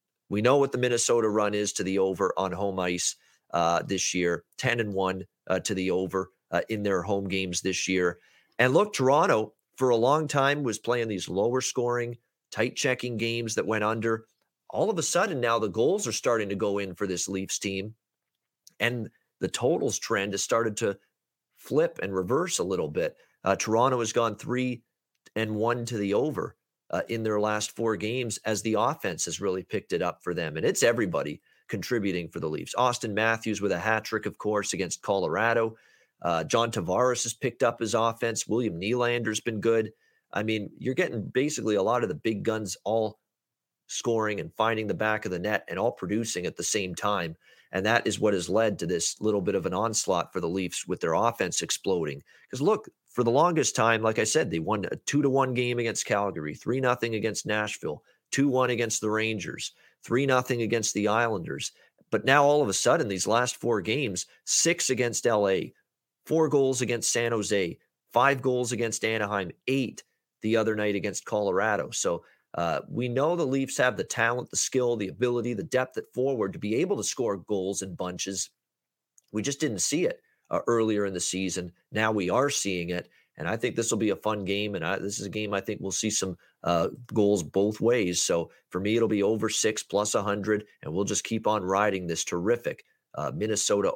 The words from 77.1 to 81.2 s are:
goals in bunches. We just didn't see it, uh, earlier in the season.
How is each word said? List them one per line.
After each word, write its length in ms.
goals 460
in 140
bunches. 560
We 80
just 180
didn't 220
see 240
it, 160
uh, 180
earlier 380
in 80
the 60
season. 540